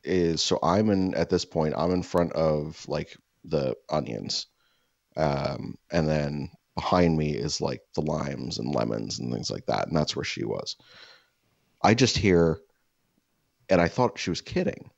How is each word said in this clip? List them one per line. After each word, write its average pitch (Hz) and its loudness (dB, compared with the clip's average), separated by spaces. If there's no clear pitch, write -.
is, 85 2
so - 0
I'm 101 4
in, 95 2
at - 0
this 90 2
point, 78 0
I'm 85 0
in 90 2
front 87 0
of, 78 -2
like, 76 -6
the 69 -2
onions. 57 -4
Um, - -2
and 80 0
then 73 -2
behind 85 2
me 76 0
is, - -4
like, 65 -4
the - -2
limes 71 -4
and 60 -4
lemons 55 -4
and 60 -6
things - -6
like 50 -8
that. - -2
And 80 -2
that's 76 0
where 69 -4
she - -6
was. 50 -8
I 104 6
just 123 4
hear, 85 4
and 90 6
I 85 4
thought - 0
she - -4
was 82 -2
kidding. - -4